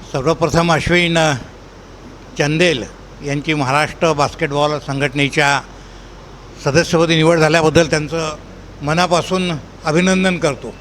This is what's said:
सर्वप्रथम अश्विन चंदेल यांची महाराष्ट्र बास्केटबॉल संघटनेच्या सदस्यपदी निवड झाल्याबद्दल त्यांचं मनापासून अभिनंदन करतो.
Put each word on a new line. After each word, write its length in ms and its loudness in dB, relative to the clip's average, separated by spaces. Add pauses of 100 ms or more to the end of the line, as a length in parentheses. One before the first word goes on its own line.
(120)
सर्वप्रथम 600 2
अश्विन 600 2 (1040)
चंदेल 460 0 (420)
यांची 280 -4
महाराष्ट्र 600 0
बास्केटबॉल 680 -2
संघटनेच्या 840 0 (1040)
सदस्यपदी 500 2
निवड 220 4
झाल्याबद्दल 520 4
त्यांचं 460 -4 (460)
मनापासून 720 0 (340)
अभिनंदन 520 2
करतो. 440 -4